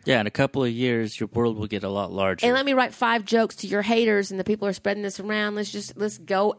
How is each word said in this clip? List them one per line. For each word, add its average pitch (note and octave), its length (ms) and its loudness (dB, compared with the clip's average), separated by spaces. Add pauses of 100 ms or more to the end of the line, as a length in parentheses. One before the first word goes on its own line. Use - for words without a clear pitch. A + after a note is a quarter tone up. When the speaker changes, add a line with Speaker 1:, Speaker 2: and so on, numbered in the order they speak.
Speaker 1:
Yeah, B2+ 160 4
in G#2 60 0
a G#2+ 40 -4
couple C#3 320 2
of A#2+ 80 2
years, A#2 480 0
your A2+ 80 -4
world A#2 300 0
will G#2+ 100 -4
get G2+ 160 -4
a G2 60 -2
lot G2 240 -2
larger. F#2+ 320 0
Speaker 2:
And B3 100 4
let C4+ 100 0
me C#4 60 2
write B3+ 220 2
five A#3 320 0
jokes A3+ 320 2
to G3+ 100 -8
your G3+ 140 0
haters, G#3+ 500 2
and F#3+ 80 -4
the F#3 60 -4
people G#3 240 0
are - 40 0
spreading G3+ 300 -4
this G3 160 -6
around. G#3 360 -2
Let's G#3 180 -4
just, G3+ 240 -10
let's G#3 200 -4
go G3 420 0